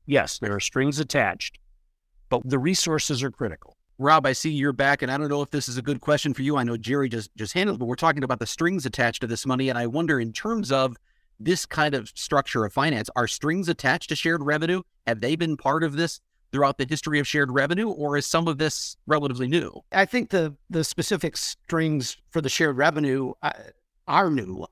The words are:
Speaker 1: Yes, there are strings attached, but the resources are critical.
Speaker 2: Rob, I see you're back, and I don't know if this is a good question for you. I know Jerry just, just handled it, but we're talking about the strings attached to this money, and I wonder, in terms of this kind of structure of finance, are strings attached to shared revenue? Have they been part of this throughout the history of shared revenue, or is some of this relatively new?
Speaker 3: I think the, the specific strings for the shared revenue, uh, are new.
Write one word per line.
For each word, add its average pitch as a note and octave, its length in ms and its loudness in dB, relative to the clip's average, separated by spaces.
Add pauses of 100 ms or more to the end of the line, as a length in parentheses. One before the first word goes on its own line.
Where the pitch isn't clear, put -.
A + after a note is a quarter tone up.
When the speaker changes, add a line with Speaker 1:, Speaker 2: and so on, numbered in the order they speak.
Speaker 1:
Yes, C3+ 320 2
there G#2 160 -2
are G2+ 60 -2
strings C#3 380 0
attached, B2 600 0 (720)
but A#2+ 180 0
the C3+ 100 2
resources D3+ 640 0
are C#3 80 -2
critical. - 460 -8 (220)
Speaker 2:
Rob, C#3+ 260 6
I C3+ 80 4
see D#3+ 180 -2
you're C#3+ 220 2
back, C#3 300 2
and B2+ 100 -2
I C#3 60 -2
don't D3 100 -2
know C#3+ 140 0
if - 80 -6
this D3 180 -2
is B2 80 -6
a B2+ 60 -4
good C#3+ 180 -2
question D3 320 2
for C3 80 -4
you. C#3+ 160 0
I B2+ 80 0
know A#2 140 -2
Jerry B2+ 320 0
just, A2+ 260 -8
just G#2+ 160 -6
handled F#3+ 240 0
it, B2 40 -6
but A#2+ 60 -4
we're A#2+ 80 -2
talking D3 300 0
about B2+ 140 -2
the A#2 80 -4
strings E3+ 400 -2
attached A#2 340 -2
to B2+ 60 -4
this A2+ 180 -4
money, C3 240 2
and B2 80 -2
I A#2+ 100 -2
wonder, D3+ 320 0
in A2+ 140 -4
terms G#3+ 400 -2
of C3 240 0 (420)
this D#3+ 280 0
kind D3+ 280 0
of A2+ 200 -4
structure C3+ 500 0
of G2 80 -4
finance, C3+ 420 0
are A#2+ 140 0
strings E3+ 400 -2
attached D#3+ 400 0
to D3 80 -2
shared E3 260 0
revenue? D#3+ 400 0 (240)
Have A2+ 140 0
they C3+ 160 0
been D#3+ 200 0
part D3+ 260 0
of C#3+ 140 0
this E3 240 -2 (320)
throughout C#3 260 4
the C3 100 0
history D3 300 0
of C#3+ 80 2
shared C#3+ 240 2
revenue, D#3+ 380 2
or D3 280 -2
is C#3+ 80 0
some E3 240 0
of D3 80 0
this - 400 -4 (100)
relatively C#3 400 0
new? D3 360 -2 (100)
Speaker 3:
I F#3+ 140 6
think B3 240 -2
the, D#3+ 240 2 (160)
the D#3+ 140 0
specific E3+ 520 -2
strings D#3 800 -2 (140)
for E3 100 -2
the C#3 80 -2
shared D3 280 2
revenue, C#3 560 2 (100)
uh, D3+ 100 -2 (540)
are E3+ 240 4
new. F#2 420 -2